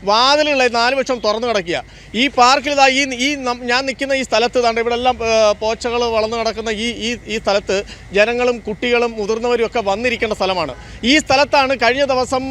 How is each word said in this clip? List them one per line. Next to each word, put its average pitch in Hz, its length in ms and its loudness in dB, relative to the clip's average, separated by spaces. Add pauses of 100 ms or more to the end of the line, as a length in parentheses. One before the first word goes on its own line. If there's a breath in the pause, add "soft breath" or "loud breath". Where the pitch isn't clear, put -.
വാതിലുകൾ 277 520 4 (180)
നാല് 240 200 2
വശം 254 260 -2
തുറന്നു 220 240 -2
കിടക്കുക. 175 300 -2 (420 loud breath)
ഈ 262 40 4 (140)
പാർക്കിൽ 262 360 4
ഇതാ 269 120 6 (120)
ഈ, - 20 2 (260)
ഈ - 20 0 (180)
നം-, 240 240 -6
ഞാൻ 247 180 0
നിൽക്കുന്ന 269 320 -2
ഈ - 80 -2
സ്ഥലത്ത് 240 360 0
ദാണ്ട് 226 180 0
ഇവിടെ 240 160 -2
എല്ലാം, 247 160 2 (160)
ഏഹ്, 220 220 4 (100)
പോച്ചകൾ 233 400 -2 (120)
വളർന്നു 220 260 -2
കിടക്കുന്ന 220 280 -4 (160)
ഈ, 240 40 -2 (180)
ഈ, 240 40 -4 (220)
ഈ 220 100 -4
സ്ഥലത്ത് 202 340 0 (400 loud breath)
ജനങ്ങളും 240 500 2
കുട്ടികളും 240 520 0
മുതിർന്നവരും 226 500 -2
ഒക്കെ 233 220 -2
വന്നിരിക്കേണ്ട 226 500 -2
സ്ഥലമാണ്. 180 340 -2 (360 loud breath)
ഈ 294 40 4 (100)
സ്ഥലത്താണ് 277 480 2 (120)
കഴിഞ്ഞ 262 280 2
ദിവസം 262 380 -2